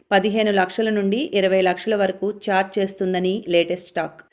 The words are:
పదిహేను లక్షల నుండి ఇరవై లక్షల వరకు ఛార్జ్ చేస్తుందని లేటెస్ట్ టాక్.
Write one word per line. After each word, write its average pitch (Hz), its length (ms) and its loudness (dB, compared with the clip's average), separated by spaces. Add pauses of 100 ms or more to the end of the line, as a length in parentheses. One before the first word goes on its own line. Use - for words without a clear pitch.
(100)
పదిహేను 208 420 2
లక్షల 196 380 0
నుండి 202 300 0 (140)
ఇరవై 190 280 4
లక్షల 185 320 0
వరకు 190 340 0 (120)
ఛార్జ్ 190 320 0
చేస్తుందని 185 600 -2 (140)
లేటెస్ట్ 175 460 0
టాక్. 160 240 -6 (140)